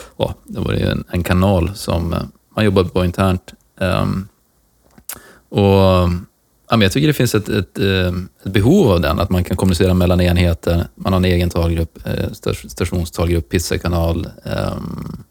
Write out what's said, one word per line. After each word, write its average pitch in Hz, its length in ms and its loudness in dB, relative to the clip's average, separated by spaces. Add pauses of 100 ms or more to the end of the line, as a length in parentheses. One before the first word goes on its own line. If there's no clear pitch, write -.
(180)
ja, - 160 -4 (100)
det - 160 -12
var - 140 -2
ju 98 160 -2
en, - 200 -4
en 87 140 -4
kanal 92 520 2
som, 85 380 -4
eh, - 60 -2 (360)
man 110 100 0
jobbade 95 240 2
på 90 160 0
internt. 92 480 -2 (260)
Ehm, 98 480 -2 (1200)
och, 117 100 0 (1080)
ja, - 20 -2
men 117 100 4
jag 95 100 4
tycker 139 160 0
det 151 60 4
finns 123 220 0
ett, 104 140 -2
ett, 107 300 -4
eh, 95 280 2 (380)
ett 95 80 -8
behov 123 380 4
av 85 100 4
den, 78 180 2
att 95 100 0
man 90 140 2
kan 92 140 -4
kommunicera 92 360 2
mellan 90 280 2
enheter. 87 760 2
Man - 180 -2
har 92 40 2
en 92 80 2
egen 90 240 2
talgrupp, 85 580 -2
eh, - 240 -4
stas-, - 380 -6
stationstalgrupp, 85 800 -4
pizzakanal, 87 800 -2 (180)
ehm, - 840 -8